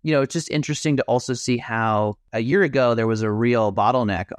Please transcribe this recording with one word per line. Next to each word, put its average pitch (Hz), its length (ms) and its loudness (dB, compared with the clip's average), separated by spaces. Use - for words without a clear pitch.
you 156 80 -2
know, 143 100 2
it's 135 120 -4
just 165 180 -6
interesting 151 460 -2
to 135 60 0
also 123 300 -2
see 120 240 -2
how 110 600 -2
a 117 80 -2
year 156 220 2
ago 131 300 2
there 113 140 0
was 110 140 0
a 110 100 0
real 113 420 2
bottleneck 104 520 0